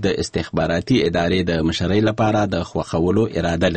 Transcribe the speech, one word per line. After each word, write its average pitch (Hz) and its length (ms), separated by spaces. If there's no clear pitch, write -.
د 95 80
استخباراتي 85 840
ادارې 87 420
د 82 200
مشرۍ 95 400
لپاره 107 340
د 85 160
خوښولو 87 540
اراده 85 380